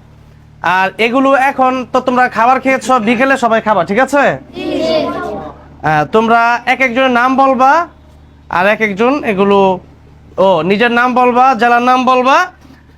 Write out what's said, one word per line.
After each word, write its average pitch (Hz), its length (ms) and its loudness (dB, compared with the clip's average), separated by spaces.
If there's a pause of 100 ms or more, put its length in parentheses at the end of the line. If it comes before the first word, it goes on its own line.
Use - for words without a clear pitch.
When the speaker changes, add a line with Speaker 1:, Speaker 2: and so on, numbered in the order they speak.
(600)
Speaker 1:
আর 185 360 0
এগুলো 262 380 2
এখন 262 580 0
তো 262 60 0
তোমরা 247 300 0
খাবার 247 300 0
খেয়েছো, 254 400 0
বিকেলে 247 380 0
সবাই 226 240 0
খাবা, 208 220 0
ঠিক 196 160 -2
আছে? 262 380 0 (180)
Speaker 2:
জি। 320 520 -4 (720)
Speaker 1:
হ্যাঁ, 151 240 0
তোমরা 233 600 0
এক 254 160 -2
একজনের 262 300 0
নাম 247 260 0
বলবা, 269 500 2 (640)
আর 180 180 0
এক 208 140 0
একজন 220 420 -2
এগুলো, 196 560 0 (580)
ও, 185 240 2
নিজের 202 300 0
নাম 240 220 0
বলবা, 247 420 2
জেলার 240 260 2
নাম 254 240 0
বলবা, 262 420 2 (500)